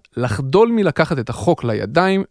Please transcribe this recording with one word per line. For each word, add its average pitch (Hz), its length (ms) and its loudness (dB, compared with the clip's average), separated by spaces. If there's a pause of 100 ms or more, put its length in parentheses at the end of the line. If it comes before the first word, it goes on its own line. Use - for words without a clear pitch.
(180)
לחדול 135 540 2
מלקחת 165 480 0
את 110 100 -6
החוק - 340 -2
לידיים 135 680 0